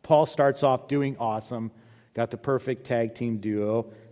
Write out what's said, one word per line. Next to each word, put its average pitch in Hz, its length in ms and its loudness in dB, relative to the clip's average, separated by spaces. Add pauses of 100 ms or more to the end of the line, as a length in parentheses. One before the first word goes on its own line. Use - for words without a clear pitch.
Paul 156 240 4
starts 139 360 2
off 131 260 2
doing 139 300 -2
awesome, 113 520 -4 (440)
got 117 160 -2
the 117 60 -8
perfect 131 480 -2
tag 117 300 -2
team 117 240 -4
duo, 107 540 -2 (200)